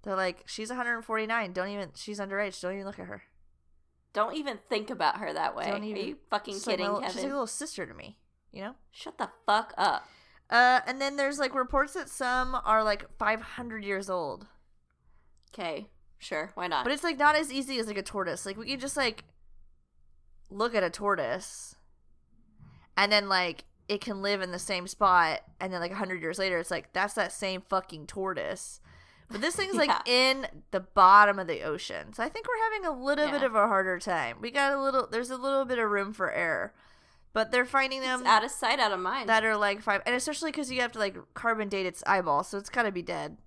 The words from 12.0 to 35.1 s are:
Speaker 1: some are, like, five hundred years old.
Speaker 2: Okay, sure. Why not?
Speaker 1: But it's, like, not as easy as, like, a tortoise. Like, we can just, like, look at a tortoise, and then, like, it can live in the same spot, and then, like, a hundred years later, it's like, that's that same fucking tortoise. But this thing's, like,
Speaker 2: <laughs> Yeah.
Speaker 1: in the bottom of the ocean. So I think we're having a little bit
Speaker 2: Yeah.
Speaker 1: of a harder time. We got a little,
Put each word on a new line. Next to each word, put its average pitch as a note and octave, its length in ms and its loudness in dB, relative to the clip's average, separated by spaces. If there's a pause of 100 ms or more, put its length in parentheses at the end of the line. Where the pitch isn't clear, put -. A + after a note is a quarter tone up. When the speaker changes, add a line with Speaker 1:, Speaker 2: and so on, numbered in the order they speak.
Speaker 1:
some B3+ 460 -2 (100)
are, A3 200 4
like, G3+ 200 0 (140)
five A3 240 0
hundred A3 420 -10
years G3 240 -2
old. E3+ 380 -4 (1040)
Speaker 2:
Okay, F3 360 -8 (280)
sure. E3 380 -6
Why F3 140 -4
not? D#3 160 0
Speaker 1:
But B3+ 80 2
it's, C#4+ 100 -2
like, E4 160 0
not D4 160 6
as D4+ 180 0
easy C4+ 280 -4
as, A3 80 -4
like, G#3 100 -6
a F#3+ 40 -4
tortoise. F#3 440 -4
Like, G3 100 -8
we A3 100 -10
can C4 120 -4
just, C#4 180 -6
like, A#3+ 280 -2 (1200)
look A3+ 280 0
at F#3+ 80 4
a E3+ 60 0
tortoise, F#3 840 -2 (1200)
and G3+ 140 2
then, G3+ 180 4
like, F3+ 360 2 (240)
it G3+ 120 0
can G3 220 -6
live G3+ 200 2
in F3+ 100 -6
the F3+ 80 -6
same F3+ 260 -4
spot, F3+ 540 6 (180)
and F#3+ 140 -4
then, F3+ 80 -4
like, F3 100 -2
a G3 60 -8
hundred F#3 260 -4
years E3 160 -4
later, F#3 200 0
it's E3+ 120 -4
like, - 220 -6
that's G3+ 220 -2
that G3 180 -2
same F#3+ 300 -4
fucking F3 440 -4
tortoise. F3 720 -6 (500)
But G#3+ 100 -6
this E4 160 -2
thing's, F#4+ 180 -2
like, D4+ 140 4
Speaker 2:
<laughs> - 180 0
Yeah. A#3+ 60 2 (180)
Speaker 1:
in C4 160 -2 (240)
the F#3+ 100 -2
bottom G3 580 10
of F#3 80 -4
the B2+ 160 -4
ocean. D3 500 -6
So A3 100 -6
I C4+ 60 -2
think A4 180 -10
we're A#4 240 0
having G#4 160 -6
a C4 160 -4
little D4 280 2
bit C#4+ 100 -2
Speaker 2:
Yeah. C4+ 60 2
Speaker 1:
of A3+ 80 0
a G#3 120 6
harder F#3+ 320 2
time. C#3+ 440 -2
We A#3 80 -6
got C#4 240 2
a C#4 60 -2
little, C4+ 300 0